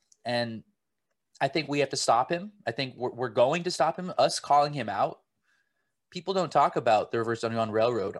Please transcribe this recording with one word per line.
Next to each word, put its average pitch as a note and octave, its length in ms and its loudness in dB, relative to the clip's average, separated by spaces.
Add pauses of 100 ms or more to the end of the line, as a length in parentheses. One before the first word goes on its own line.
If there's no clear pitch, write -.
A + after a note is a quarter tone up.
(240)
And A#2+ 380 -4 (800)
I C#3 80 0
think D3 200 -4
we C#3+ 120 0
have C3+ 100 0
to C#3 60 -6
stop A#2+ 340 2
him. F3 220 -6 (140)
I A#2 40 -4
think C3 260 -6
we're, A#2+ 160 -6
we're A#2+ 160 -4
going B2+ 360 2
to F3+ 60 -4
stop E3 280 0
him, F3+ 180 -8
us D#3 240 2
calling D3 320 4
him B2+ 160 -4
out. G#2+ 300 -2 (920)
People F3 220 -8
don't F3+ 200 0
talk D3+ 240 4
about A2+ 340 2
the A#2+ 80 -2
reverse A2+ 260 -2
Underground A2+ 300 -2
Railroad A2 460 0